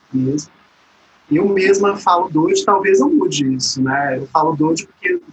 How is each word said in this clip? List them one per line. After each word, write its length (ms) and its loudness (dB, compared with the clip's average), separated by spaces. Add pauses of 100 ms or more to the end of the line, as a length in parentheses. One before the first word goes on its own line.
(120)
mesmo. 380 -4 (800)
Eu 180 2
mesma 480 2
falo 340 0
Dodge, 340 0
talvez 360 2
eu 100 2
mude 440 0
isso, 280 -4
né? 360 -2
Eu 100 -8
falo 280 0
Dodge 300 -2
porque 340 -4 (120)